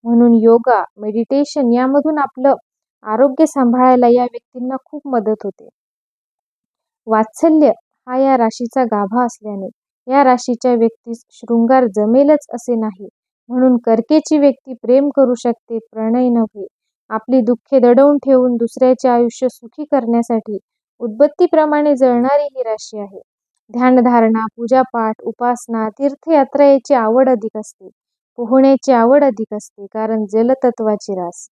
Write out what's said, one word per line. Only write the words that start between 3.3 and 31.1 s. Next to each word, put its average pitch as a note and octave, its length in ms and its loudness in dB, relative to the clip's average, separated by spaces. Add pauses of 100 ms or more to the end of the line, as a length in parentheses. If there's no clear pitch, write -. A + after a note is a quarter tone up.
सांभाळायला B3+ 640 2
या B3 160 2
व्यक्तींना B3 520 -10 (100)
खूप D4 220 -14
मदत A3 360 -4
होते. - 260 -14 (1400)
वात्सल्य B3+ 640 0 (360)
हा B3+ 100 -8
या C4+ 200 2
राशीचा A#3 460 -4
गाभा A3 420 -4
असल्याने G#3 440 -10 (420)
या C#4 120 2
राशीच्या B3 500 0
व्यक्तीस A3+ 580 -4
शृंगार A#3 540 0 (100)
जमेलच C4+ 580 2
असे A#3+ 220 -6
नाही, G#3 320 -8 (420)
म्हणून B3+ 280 2
कर्केची A#3+ 600 0
व्यक्ती C4+ 360 0
प्रेम B3+ 360 0
करू B3+ 240 0
शकते, A#3 440 -6
प्रणय A3+ 520 -4
नव्हे. A3 380 -4 (420)
आपली A#3+ 320 -2
दुःखे A#3+ 380 -2
दडवून C4+ 380 4
ठेवून B3+ 380 0
दुसऱ्याचे B3 540 0
आयुष्य A#3+ 380 -2
सुखी A#3+ 440 -10
करण्यासाठी A#3 680 -2 (420)
उदबत्तीप्रमाणे D4 960 0
जळणारी B3+ 480 0
ही C4 200 -8
राशी A3 360 -8
आहे. G3 200 -14 (520)
ध्यानधारणा, A#3+ 760 2 (120)
पूजापाठ, A#3 680 -2
उपासना, A3+ 680 -6
तीर्थयात्रा C#4 760 -2
याची C#4 280 2
आवड B3 360 2
अधिक A3 280 -4
असते, G3 320 -18 (480)
पोहण्याची C4 540 0
आवड B3 320 4
अधिक A3+ 300 -4
असते, G#3 320 -16
कारण A3 400 -6
जलतत्वाची A3+ 880 -2